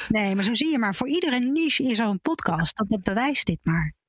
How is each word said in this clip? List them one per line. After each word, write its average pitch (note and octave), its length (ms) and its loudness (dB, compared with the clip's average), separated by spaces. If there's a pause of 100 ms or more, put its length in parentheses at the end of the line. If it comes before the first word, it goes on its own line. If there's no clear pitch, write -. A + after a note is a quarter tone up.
Nee, G3+ 260 2
maar G3 80 0
zo A3 120 0
zie D4+ 160 0
je C#4+ 80 2
maar, G3+ 160 0
voor B3+ 120 -4
iedere D4 320 0
niche C#4+ 440 0
is A#3 160 0
er A3 80 0
een G3 140 -2
podcast. E3+ 560 0
Dat, G3+ 120 -2
dat G3 140 0
bewijst B3 420 0
dit E3+ 180 0
maar. D#3+ 300 0 (160)